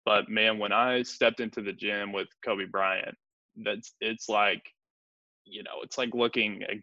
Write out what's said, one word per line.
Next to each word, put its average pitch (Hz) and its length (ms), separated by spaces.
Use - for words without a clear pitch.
but 104 240
man, 110 300
when 104 140
I 123 300
stepped 117 360
into 113 220
the 101 120
gym 101 380
with 95 160
Kobe 98 200
Bryant, 95 520
that's, 104 460
it's 110 280
like, 104 320
you 101 180
know, - 180
it's - 160
like 123 160
looking 110 500
a 101 200